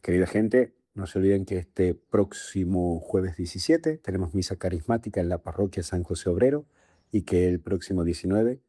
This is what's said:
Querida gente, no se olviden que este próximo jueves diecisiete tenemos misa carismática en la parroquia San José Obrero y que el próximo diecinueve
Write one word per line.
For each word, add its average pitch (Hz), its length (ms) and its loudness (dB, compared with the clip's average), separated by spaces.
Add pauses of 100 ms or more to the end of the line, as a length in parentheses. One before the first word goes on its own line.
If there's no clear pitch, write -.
Querida 90 240 2
gente, 113 480 2 (200)
no 98 120 -8
se 95 140 -2
olviden 98 240 4
que 92 140 -4
este 90 360 0
próximo 90 1040 -2
jueves 92 380 -2
diecisiete 156 640 0
tenemos 92 360 -4
misa 95 220 -2
carismática 101 640 -2
en 87 80 0
la 87 140 -2
parroquia 92 420 -4
San 90 180 -4
José 87 260 -4
Obrero 131 380 2 (460)
y 104 100 2
que 90 240 2
el 90 140 2
próximo 92 420 -2
diecinueve 101 680 0